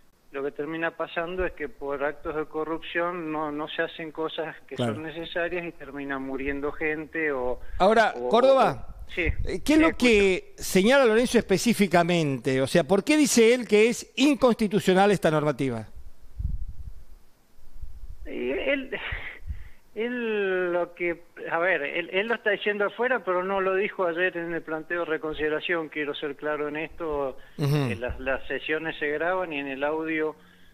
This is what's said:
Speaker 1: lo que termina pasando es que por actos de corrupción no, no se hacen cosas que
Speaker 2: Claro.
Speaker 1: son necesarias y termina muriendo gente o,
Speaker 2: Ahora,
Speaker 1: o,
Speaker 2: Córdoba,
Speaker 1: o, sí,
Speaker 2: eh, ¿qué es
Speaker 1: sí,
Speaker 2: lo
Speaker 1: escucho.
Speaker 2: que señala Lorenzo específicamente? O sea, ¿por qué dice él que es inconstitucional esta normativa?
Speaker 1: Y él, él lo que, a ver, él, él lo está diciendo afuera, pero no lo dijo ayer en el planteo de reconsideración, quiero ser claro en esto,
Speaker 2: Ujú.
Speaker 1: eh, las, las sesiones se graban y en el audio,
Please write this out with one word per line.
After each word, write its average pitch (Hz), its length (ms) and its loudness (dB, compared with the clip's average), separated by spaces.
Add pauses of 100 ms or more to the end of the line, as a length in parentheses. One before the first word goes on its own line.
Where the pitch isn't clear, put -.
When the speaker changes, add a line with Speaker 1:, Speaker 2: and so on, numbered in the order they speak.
(300)
Speaker 1:
lo 139 120 -8
que 143 80 -4
termina 160 400 -6
pasando 170 560 -4
es 156 60 -6
que 147 160 -8
por 139 340 -6
actos 151 320 -4
de 151 120 -4
corrupción 160 840 -4
no, 151 220 -4
no 151 160 -6
se 165 140 -4
hacen 160 280 -8
cosas 156 460 -6 (100)
que - 80 -14
Speaker 2:
Claro. 120 200 -2
Speaker 1:
son 156 100 -8
necesarias 170 600 -6
y 170 80 -8
termina 139 460 -8
muriendo 135 540 -4
gente 156 580 -4
o, 123 300 -2 (180)
Speaker 2:
Ahora, 214 380 4
Speaker 1:
o, 123 120 -4
Speaker 2:
Córdoba, 233 600 4 (180)
Speaker 1:
o, - 60 -12
sí, 180 100 -2
Speaker 2:
eh, - 420 0
¿qué 294 100 4
es - 20 6
Speaker 1:
sí, 311 40 8
Speaker 2:
lo 320 80 6
Speaker 1:
escucho. 247 180 2
Speaker 2:
que 202 500 4
señala 240 500 6
Lorenzo 226 320 4
específicamente? 170 1200 2
O 135 60 2
sea, 170 180 4
¿por 190 200 4
qué 302 120 4
dice 233 380 6
él 247 140 0
que 208 200 8
es - 280 -4
inconstitucional 208 960 4
esta 175 180 2
normativa? 139 560 0 (2500)
Speaker 1:
Y 123 240 -4
él, 277 400 -2 (1040)
él 208 800 -2
lo 175 220 -2
que, 170 280 -4 (280)
a 165 80 0
ver, 170 240 2
él, 156 300 -4
él 196 140 0
lo 233 80 0
está 220 160 0
diciendo 208 360 0
afuera, 233 360 -2
pero 180 220 0
no 196 160 0
lo 190 140 2
dijo 190 320 0
ayer 175 300 0
en 170 180 -6
el 160 80 -6
planteo 160 380 -6
de 170 60 -2
reconsideración, 156 840 -2
quiero 147 260 -6
ser 143 220 -8
claro 147 320 -4
en 147 80 -8
esto, 147 600 -6 (220)
Speaker 2:
Ujú. 147 180 0 (140)
Speaker 1:
eh, 120 60 -6
las, 123 220 -6
las 131 280 -4
sesiones 156 520 -6
se 151 100 -4
graban 170 440 -2
y 143 80 -6
en 139 80 -6
el 135 160 -4
audio, 156 520 -2 (380)